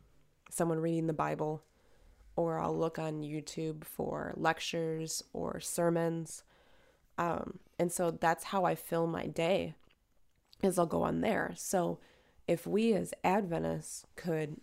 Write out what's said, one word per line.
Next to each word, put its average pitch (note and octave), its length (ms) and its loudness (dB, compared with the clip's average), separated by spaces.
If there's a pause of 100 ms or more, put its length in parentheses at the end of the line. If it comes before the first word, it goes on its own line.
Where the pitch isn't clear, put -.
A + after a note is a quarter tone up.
(500)
someone E3 300 0
reading E3 280 0
the D#3+ 60 2
Bible, D3+ 500 -2 (720)
or E3 240 2
I'll D#3+ 180 0
look E3 220 0
on D#3 220 -4
YouTube D#3 600 -6
for - 520 -4
lectures D#3+ 880 -2 (100)
or - 260 -4
sermons. E3 840 0 (760)
Um, E3+ 420 -2 (200)
and F3 120 2
so F3 200 2
that's E3 340 2
how F#3+ 200 2
I E3 100 4
fill E3 320 0
my E3 200 -2
day, E3 480 0 (840)
is F#3+ 160 4
I'll F3 80 6
go E3+ 180 2
on E3 180 2
there. F#3 340 0
So F3 440 0 (480)
if E3+ 200 2
we G#3+ 260 4
as F3 200 0 (100)
Adventists E3 840 0 (100)
could, D#3 480 -2